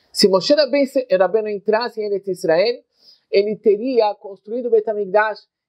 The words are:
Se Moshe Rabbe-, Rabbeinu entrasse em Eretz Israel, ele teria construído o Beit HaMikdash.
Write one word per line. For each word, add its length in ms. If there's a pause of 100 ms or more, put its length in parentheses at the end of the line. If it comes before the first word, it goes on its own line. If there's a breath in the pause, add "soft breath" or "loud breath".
(120)
Se 140
Moshe 280
Rabbe-, 560
Rabbeinu 380
entrasse 520
em 60
Eretz 200
Israel, 560 (480 soft breath)
ele 260
teria 600
construído 500
o 40
Beit 200
HaMikdash. 560 (220)